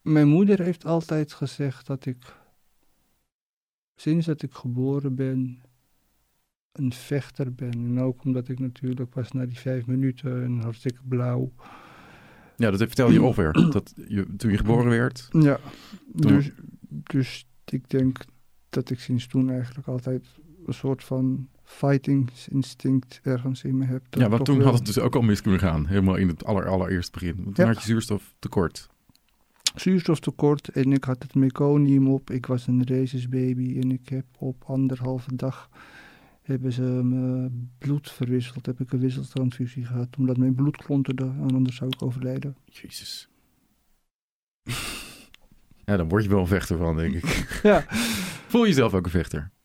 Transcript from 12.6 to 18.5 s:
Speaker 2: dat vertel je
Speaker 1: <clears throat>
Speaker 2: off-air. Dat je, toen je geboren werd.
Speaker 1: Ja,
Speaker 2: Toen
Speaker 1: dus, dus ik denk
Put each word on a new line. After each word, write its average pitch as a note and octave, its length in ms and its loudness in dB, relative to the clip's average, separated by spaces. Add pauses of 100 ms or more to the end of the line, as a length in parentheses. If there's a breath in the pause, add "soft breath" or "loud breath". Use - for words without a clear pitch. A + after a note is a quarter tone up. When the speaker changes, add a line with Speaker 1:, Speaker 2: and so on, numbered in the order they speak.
Speaker 2:
dat G2 80 0
vertel A#2 320 4
je D#3+ 140 8
Speaker 1:
<clears throat> B2+ 40 4
Speaker 2:
off-air. E2+ 240 2 (180)
Dat G#2 220 -2 (140)
je, - 300 -4
toen A2+ 140 0
je G2+ 60 2
geboren A#2 320 4
werd. A#2+ 420 0
Speaker 1:
Ja, D3 280 6 (560 loud breath)
Speaker 2:
Toen D3+ 160 4
Speaker 1:
dus, C#3+ 200 4 (380)
dus - 580 -4 (180)
ik - 240 -8
denk C3 360 0 (440)